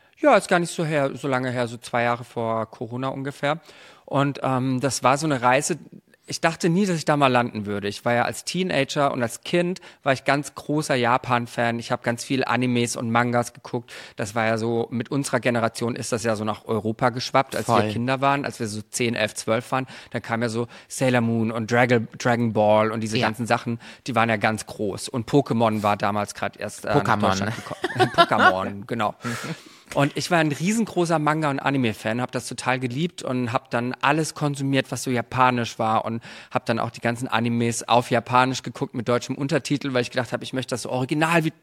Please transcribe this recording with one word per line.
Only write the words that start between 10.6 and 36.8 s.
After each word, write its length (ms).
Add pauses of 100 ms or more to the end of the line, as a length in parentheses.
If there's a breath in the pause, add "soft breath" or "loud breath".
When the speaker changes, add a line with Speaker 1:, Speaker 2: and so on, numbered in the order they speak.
Speaker 1:
Japan-Fan. 840
Ich 140
hab 100
ganz 220
viel 200
Animes 520
und 160
Mangas 420
geguckt. 400 (220 loud breath)
Das 180
war 120
ja 120
so, 320
mit 220
unserer 280
Generation 560
ist 160
das 120
ja 120
so 80
nach 220
Europa 440
geschwappt, 460
als 120
wir 80
Speaker 2:
Voll. 160
Speaker 1:
Kinder 300
waren, 220
als 160
wir 80
so 140
zehn, 320
elf, 220
zwölf 360
waren. 140 (240 loud breath)
Da 100
kam 220
ja 80
so 180 (200 loud breath)
Sailor 340
Moon 300
und 200
Dragon, 360 (100)
Dragon 360
Ball 380
und 100
diese 180
Speaker 2:
Ja. 80
Speaker 1:
ganzen 180
Sachen, 340 (280 loud breath)
die 80
waren 140
ja 80
ganz 280
groß. 440
Und 200
Pokémon 540
war 120
damals 380
grad 240
erst, 280
äh, 100
nach 80
Speaker 2:
Pokémon. 160
Speaker 1:
Deutschland 360
gekommen. 560
<laughs> 40
Pokémon, 720
genau. 320
Speaker 2:
<laughs> 40 (720 loud breath)
Speaker 1:
Und 240
ich 140
war 80
ein 120
riesengroßer 680
Manga- 300
und 100
Anime-Fan, 600
hab 120
das 160
total 320
geliebt 420
und 320
hab 160
dann 320
alles 320
konsumiert, 580
was 120
so 80
japanisch 680
war 280
und 180 (260 loud breath)
hab 160
dann 140
auch 100